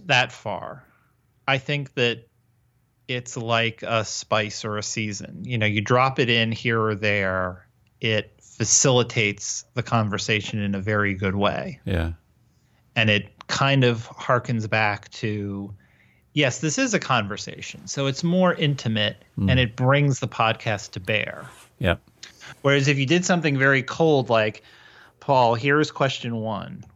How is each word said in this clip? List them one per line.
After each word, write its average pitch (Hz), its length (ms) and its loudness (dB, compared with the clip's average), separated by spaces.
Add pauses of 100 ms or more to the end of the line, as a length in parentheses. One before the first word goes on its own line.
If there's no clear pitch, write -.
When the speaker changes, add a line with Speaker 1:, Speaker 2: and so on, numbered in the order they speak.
Speaker 1:
that 127 260 2
far. - 520 -10 (640)
I 135 100 2
think 143 360 -6
that 120 340 0 (800)
it's 123 280 -8
like 113 460 -2
a 110 220 0
spice - 600 -4
or 107 140 -6
a 104 40 -4
season. 104 640 -8
You 123 140 -4
know, 107 80 2
you 104 140 0
drop 127 380 2
it 123 120 0
in 113 220 2
here 117 280 -2
or 107 140 0
there, 95 720 -2 (340)
it 110 400 -2
facilitates 120 1200 0 (100)
the 120 80 -2
conversation 107 800 -2
in 101 140 -2
a 98 60 -4
very 101 340 0
good 95 200 -2
way. 101 500 -2
Speaker 2:
Yeah. 82 280 -2 (840)
Speaker 1:
And 110 160 2
it 104 200 0 (180)
kind 139 360 2
of 117 260 0
harkens 117 600 -2
back 107 400 0
to, 101 640 -6 (600)
yes, 143 260 0
this 156 180 -2
is 254 160 0
a 175 60 2
conversation, - 840 -4
so 139 200 -4
it's 135 160 -4
more 175 320 2
intimate 117 640 0 (220)
Speaker 2:
Mm. 98 120 2
Speaker 1:
and 127 80 4
it 117 180 0
brings 139 440 2
the - 80 -4
podcast 110 640 -2
to - 80 -10
bear. 104 460 -4 (320)
Speaker 2:
Yeah. 87 180 2 (640)
Speaker 1:
Whereas 139 260 2
if 139 120 2
you 143 80 0
did 175 180 2
something 139 340 2
very 135 240 4
cold, 147 460 2
like, 110 340 2 (580)
"Paul, 123 340 4
here's 143 360 2
question 127 460 -2
one. 110 480 -8 (120)